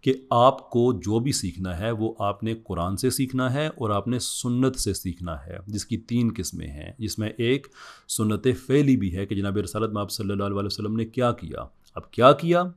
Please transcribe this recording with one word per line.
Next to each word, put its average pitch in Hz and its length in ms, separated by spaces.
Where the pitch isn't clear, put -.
कि 131 100
आपको 120 500
जो 104 260
भी 127 140
सीखना 92 420
है 107 160
वो 110 300
आपने 104 320
कुरान 95 420
से 127 160
सीखना 131 380
है 147 200
और 110 220
आपने 117 280
सुन्नत 127 560
से 104 180
सीखना 87 440
है, 90 220
जिसकी 107 280
तीन 117 200
किस्में - 380
हैं, 78 320
जिसमें 107 300
एक 123 380
सुन्नत 107 400
फ़ेली 139 400
भी 98 120
है 95 160
कि 104 100
जनाब 98 220
रसालत 107 360
में 104 80
आप 95 80
सल्लल्लाहु 101 420
अलैहि 101 140
वसल्लम 104 320
ने 113 80
क्या 120 260
किया। - 380
अब - 160
क्या 127 200
किया? 170 280